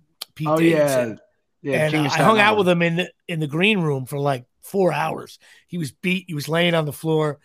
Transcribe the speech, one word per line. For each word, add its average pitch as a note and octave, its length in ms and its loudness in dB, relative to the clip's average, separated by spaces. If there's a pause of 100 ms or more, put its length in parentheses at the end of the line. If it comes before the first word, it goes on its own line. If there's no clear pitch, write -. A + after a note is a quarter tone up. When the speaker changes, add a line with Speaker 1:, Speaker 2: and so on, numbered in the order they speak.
(340)
Speaker 1:
Pete D#3 140 -4
Speaker 2:
Oh, D#3 100 2
Speaker 1:
Davidson. D3 540 2
Speaker 2:
yeah. G2 40 -12 (480)
Yeah, C#3+ 200 0
Speaker 1:
And, D#3 80 0
Speaker 2:
King D#3 80 0
of D3 60 2
Speaker 1:
uh, - 20 0
I - 60 -
Speaker 2:
Staten D3+ 120 4
Speaker 1:
hung A3 140 4
out G#3+ 140 4
Speaker 2:
Island. G#3 40 2
Speaker 1:
with F#3 120 2
him E3+ 120 2
in E3+ 140 0
the, F3 160 -4 (160)
in E3+ 100 -6
the D#3 80 -2
green F#3 340 0
room C#3 260 -2
for, C#3+ 120 -8
like, C#3 280 -2 (160)
four - 300 0
hours. - 460 -6 (300)
He F3 100 -8
was D3+ 140 -6
beat. F#3 340 -4
He F3 80 -10
was C#3+ 140 -8
laying E3+ 260 2
on D#3+ 120 0
the C#3+ 60 -6
floor, D#3 520 -2